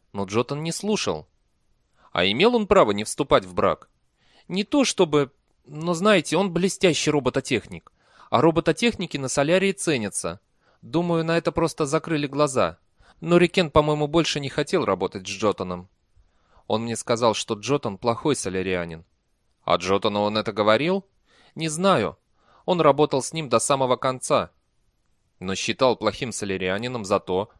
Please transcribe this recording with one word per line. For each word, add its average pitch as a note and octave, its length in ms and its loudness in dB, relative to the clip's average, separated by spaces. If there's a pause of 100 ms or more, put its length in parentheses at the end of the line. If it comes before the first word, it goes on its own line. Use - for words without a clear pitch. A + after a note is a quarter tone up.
(140)
но G2+ 120 -4
Джотан A#2+ 380 -2
не E3 80 -4
слушал. E3 560 -4 (840)
"А F2+ 140 2
имел D3+ 300 2
он G#3+ 120 0
право E3+ 240 6
не G#2 120 -2
вступать G2 420 0
в F2+ 80 -16
брак?" F#2 360 0 (580)
"Не G3 160 -2
то C#4+ 200 2
чтобы, D3 480 0 (340)
но, D#3+ 280 -4
знаете, E3+ 440 2
он F#3+ 140 0
блестящий F3 600 0
робототехник, B2+ 800 -2 (380)
а A2+ 120 4
робототехники E3 760 0
на C3+ 100 -6
Солярии F3 440 0
ценятся. A2 680 -4 (420)
Думаю, E3 440 -2
на E3 120 0
это E3 140 -2
просто E3 340 -2
закрыли D3+ 400 -2
глаза. C3 540 0 (420)
Но E3 160 4
Рикен, F3 320 2
по-моему, D3+ 380 2
больше D3+ 320 0
не C#3 100 -8
хотел D3+ 360 -2
работать F#2+ 420 -2
с - 20 -12
Джотаном. F#2+ 600 -2 (760)
Он A2 160 0
мне A#2 120 -4
сказал, A#2 380 0
что - 220 -4
Джотан G#2 420 -4
плохой B2 380 -2
солярианин". F2+ 720 -6 (580)
"А - 120 2
Джотану G2 460 0
он G#2 160 0
это G#2+ 160 -4
говорил?" A2+ 520 2 (500)
"Не D#3+ 120 -6
знаю. D#3 500 0 (480)
Он F3+ 140 0
работал D3 420 4
с - 120 -10
ним D#3+ 160 -6
до A#2 100 4
самого C3 380 0
конца". B2+ 540 -2 (880)
"Но F#2+ 160 -6
считал A#2 400 0
плохим G#2+ 360 -4
солярианином G2+ 720 -4
за G2 140 0
то, F#2 300 -2 (100)